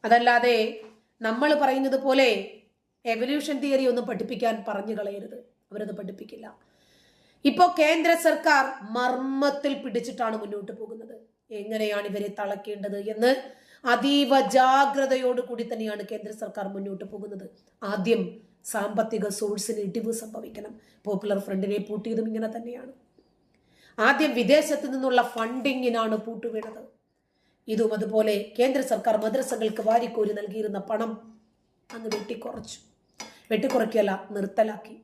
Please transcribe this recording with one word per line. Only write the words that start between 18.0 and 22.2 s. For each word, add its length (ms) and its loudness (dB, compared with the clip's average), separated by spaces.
സാമ്പത്തിക 680 -2
സോഴ്സിന് 500 -4
ഇടിവ് 320 -4
സംഭവിക്കണം. 640 -10
പോപ്പുലർ 340 -2
ഫ്രണ്ടിനെ 400 -2
പൂട്ടിയതും 380 -4